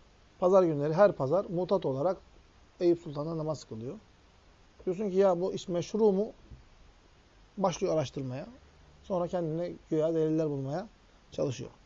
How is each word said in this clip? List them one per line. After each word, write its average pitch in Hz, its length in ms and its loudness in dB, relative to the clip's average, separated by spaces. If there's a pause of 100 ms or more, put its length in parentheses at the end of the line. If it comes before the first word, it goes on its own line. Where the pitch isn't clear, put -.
(380)
pazar 185 240 6
günleri 151 320 2
her 196 180 6
pazar 156 320 0
mutat 180 420 -2
olarak 147 300 -2 (640)
Eyüp 170 200 4
Sultan'da 156 380 -8
namaz 156 260 -4
kılıyor. 117 300 -10 (880)
Diyorsun 185 260 -4
ki, 180 60 -2
"Ya 190 240 4
bu 185 120 -2
iş - 160 -8
meşru 196 440 2
mu?" 196 200 0 (1200)
Başlıyor 185 380 0
araştırmaya. 135 520 -4 (560)
Sonra 175 260 -4
kendine 170 440 -4 (180)
güya 160 240 2
deliller 156 360 2
bulmaya 143 360 -4 (460)
çalışıyor. 127 380 -4 (160)